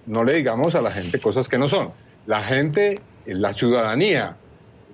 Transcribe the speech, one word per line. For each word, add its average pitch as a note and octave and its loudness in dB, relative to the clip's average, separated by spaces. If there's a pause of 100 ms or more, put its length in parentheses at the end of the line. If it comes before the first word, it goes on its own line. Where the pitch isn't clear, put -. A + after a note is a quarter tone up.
no A2+ 0
le C3+ 4
digamos C#3+ 0
a D3 2
la G#2+ 0
gente F#2 -4
cosas B2 0
que B2+ 0
no C#3+ 2
son. C#3 -2 (360)
La G#2+ -2
gente, D3+ 0 (240)
la G#2 -2
ciudadanía, A#2+ 0 (580)